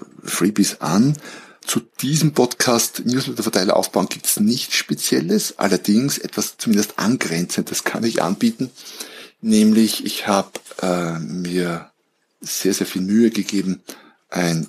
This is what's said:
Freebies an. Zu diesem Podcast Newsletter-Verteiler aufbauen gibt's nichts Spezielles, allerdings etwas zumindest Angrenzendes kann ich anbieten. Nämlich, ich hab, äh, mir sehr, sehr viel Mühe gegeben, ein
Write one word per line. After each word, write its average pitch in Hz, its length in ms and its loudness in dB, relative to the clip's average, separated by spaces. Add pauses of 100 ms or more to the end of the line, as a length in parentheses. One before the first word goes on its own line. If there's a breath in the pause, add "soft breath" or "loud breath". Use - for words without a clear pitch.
(240)
Freebies - 560 0
an. 113 360 4 (480 loud breath)
Zu - 180 -2 (200)
diesem 147 320 2
Podcast - 720 0
Newsletter-Verteiler 117 680 0
aufbauen 95 340 0
gibt's - 300 -4
nichts 113 340 0
Spezielles, - 840 -2
allerdings 143 580 2
etwas - 400 -6
zumindest 104 400 0
Angrenzendes 92 880 -2
kann - 200 -4
ich 113 200 0
anbieten. 208 480 0 (680 loud breath)
Nämlich, 107 640 4
ich - 240 -6
hab, 98 320 0 (220)
äh, 87 380 -2
mir 87 720 -4 (500)
sehr, - 320 -2
sehr - 140 -2
viel 92 160 -4
Mühe 107 260 4
gegeben, 95 540 -2 (480 loud breath)
ein 85 380 -2